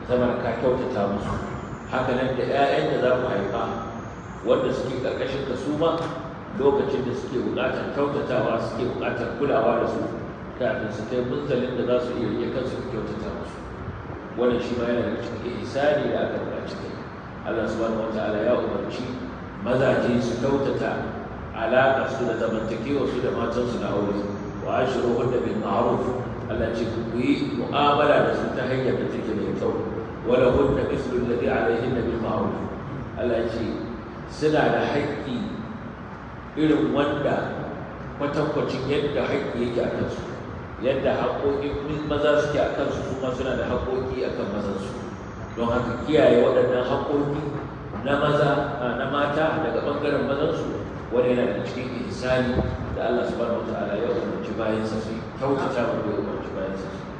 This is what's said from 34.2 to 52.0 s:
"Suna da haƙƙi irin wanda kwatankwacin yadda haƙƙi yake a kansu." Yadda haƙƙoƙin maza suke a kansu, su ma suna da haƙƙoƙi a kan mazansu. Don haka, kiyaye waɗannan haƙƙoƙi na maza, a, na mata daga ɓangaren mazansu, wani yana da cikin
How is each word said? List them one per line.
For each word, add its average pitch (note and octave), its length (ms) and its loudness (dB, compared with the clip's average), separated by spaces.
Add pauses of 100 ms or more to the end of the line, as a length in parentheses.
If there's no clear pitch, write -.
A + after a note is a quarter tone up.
"Suna D3 400 2
da A#2 160 2
haƙƙi B2 560 -2 (1200)
irin D3+ 320 4
wanda - 640 0 (640)
kwatankwacin C#3+ 640 0
yadda C#3+ 400 2
haƙƙi A#2+ 400 0
yake A#2+ 160 0
a - 160 2
kansu." - 260 -2 (600)
Yadda C3+ 280 2
haƙƙoƙin C#3+ 960 0
maza D3 320 4
suke C#3+ 200 0
a - 160 4
kansu, C3+ 240 0
su C3 200 -4
ma B2+ 120 0
suna C3 240 -2
da - 80 0
haƙƙoƙi B2+ 600 0
a - 120 -2
kan G2+ 160 -2
mazansu. G2+ 400 -2 (640)
Don A#2 120 0
haka, A#2+ 360 0
kiyaye B2 400 6
waɗannan - 400 4
haƙƙoƙi C#3+ 560 0 (640)
na C#3 160 2
maza, D3 560 2
a, A#2+ 200 -2
na C3+ 140 -2
mata D3+ 540 2
daga - 240 0
ɓangaren C#3 400 0
mazansu, D3 400 0 (440)
wani B2 200 4
yana A#2+ 240 2
da - 80 -4
cikin B2 440 -4